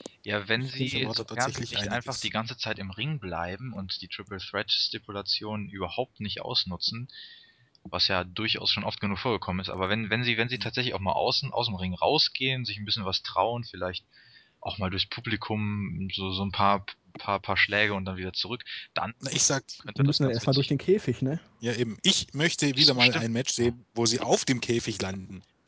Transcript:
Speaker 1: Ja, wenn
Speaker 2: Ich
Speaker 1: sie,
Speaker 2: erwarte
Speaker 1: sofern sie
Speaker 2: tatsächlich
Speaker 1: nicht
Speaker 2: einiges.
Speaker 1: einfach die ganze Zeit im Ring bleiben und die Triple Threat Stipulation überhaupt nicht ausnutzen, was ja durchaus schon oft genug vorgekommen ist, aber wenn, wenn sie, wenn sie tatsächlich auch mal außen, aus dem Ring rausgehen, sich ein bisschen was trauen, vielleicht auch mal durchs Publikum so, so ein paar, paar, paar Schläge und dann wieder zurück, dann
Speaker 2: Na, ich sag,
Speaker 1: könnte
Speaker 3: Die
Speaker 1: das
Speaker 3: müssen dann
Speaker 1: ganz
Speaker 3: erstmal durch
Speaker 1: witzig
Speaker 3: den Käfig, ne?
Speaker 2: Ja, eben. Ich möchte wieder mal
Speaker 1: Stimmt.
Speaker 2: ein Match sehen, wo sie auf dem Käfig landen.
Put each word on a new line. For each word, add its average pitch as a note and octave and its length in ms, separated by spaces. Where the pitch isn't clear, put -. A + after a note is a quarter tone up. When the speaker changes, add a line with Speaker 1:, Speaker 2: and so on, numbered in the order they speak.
Speaker 1:
Ja, G#2 240
wenn A#2 160
Speaker 2:
Ich C3 80
Speaker 1:
sie, C3 320
Speaker 2:
erwarte A2 160
Speaker 1:
sofern - 160
sie A#2+ 80
Speaker 2:
tatsächlich A#2 260
Speaker 1:
nicht A#2+ 120
Speaker 2:
einiges. G2+ 140
Speaker 1:
einfach B2 240
die A2 120
ganze A2+ 260
Zeit G#2+ 220
im G2 100
Ring C3 300
bleiben F#2 540
und F#2+ 280
die F#2 60
Triple G2 320
Threat G2+ 320
Stipulation G#2+ 960
überhaupt G2+ 520
nicht G2+ 200
ausnutzen, - 680
was - 240
ja F#2 160
durchaus G#2+ 480
schon G#2 120
oft A2 160
genug G2 200
vorgekommen F#2+ 420
ist, - 80
aber F#2 200
wenn, G#2+ 200
wenn A#2 140
sie, A#2 140
wenn A#2 120
sie B2 80
tatsächlich A#2+ 380
auch F#2+ 40
mal F#2 120
außen, A#2 420
aus A#2+ 140
dem G#2 80
Ring F2+ 180
rausgehen, C3 720
sich G#2 140
ein G#2 60
bisschen G2 200
was F#2+ 160
trauen, A#2 420
vielleicht F#2 400
auch - 180
mal F#2 100
durchs F#2+ 160
Publikum G#2 1080
so, F#2+ 200
so G2 120
ein G2 80
paar, G2+ 360
paar, G2 200
paar F#2+ 160
Schläge G#2 380
und F#2+ 120
dann F#2+ 120
wieder F#2 160
zurück, A2+ 300
dann A2 240
Speaker 2:
Na, C#3 120
ich - 120
sag, C#3 200
Speaker 1:
könnte - 100
Speaker 3:
Die - 60
Speaker 1:
das C#3 80
Speaker 3:
müssen D3 160
dann C3+ 80
Speaker 1:
ganz A#2 60
Speaker 3:
erstmal C3+ 180
durch C#3 160
Speaker 1:
witzig C#3 160
Speaker 3:
den F#3 80
Käfig, B2+ 260
ne? C#3 180
Speaker 2:
Ja, A#2 140
eben. A2+ 280
Ich - 320
möchte C#3+ 420
wieder C#3+ 200
mal B2 160
Speaker 1:
Stimmt. A2+ 140
Speaker 2:
ein A#2 60
Match A#2 220
sehen, A#2+ 400
wo A#2 140
sie A#2 140
auf D#3+ 220
dem B2 180
Käfig A#2 380
landen. F#2+ 440